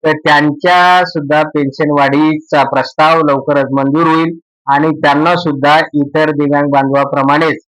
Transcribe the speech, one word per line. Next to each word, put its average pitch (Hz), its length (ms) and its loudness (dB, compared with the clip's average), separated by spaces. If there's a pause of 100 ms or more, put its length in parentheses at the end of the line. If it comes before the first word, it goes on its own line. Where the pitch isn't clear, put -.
तर 156 80 2
त्यांच्या 160 920 2
सुद्धा 151 360 -2
पेन्शन 151 480 -4
वाढीचा 147 720 0
प्रस्ताव 156 680 0
लवकरच 139 360 0
मंजूर 139 420 -2
होईल 165 320 -2 (280)
आणि 147 220 0
त्यांना 156 480 0
सुद्धा 147 420 0
इतर 156 520 -2
दिव्यांग 143 360 -2
बांधवाप्रमाणेच 139 880 0 (180)